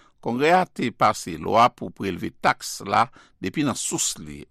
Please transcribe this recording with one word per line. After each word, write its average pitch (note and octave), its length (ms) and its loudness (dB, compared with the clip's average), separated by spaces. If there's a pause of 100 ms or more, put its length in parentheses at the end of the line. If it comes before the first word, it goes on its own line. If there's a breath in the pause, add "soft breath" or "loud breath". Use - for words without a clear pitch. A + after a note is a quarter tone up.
(220 soft breath)
Congrès C3 300 2
a F#3 100 6
été C#3 280 -4
passé G#2+ 460 0
loi G2 320 4
pour - 240 -8
prélever F2+ 380 -4
taxe - 560 -4
là G#2 240 2 (320 soft breath)
depuis F#2+ 220 -2
dans A#2 100 0
source - 440 -4
li, D2+ 320 -14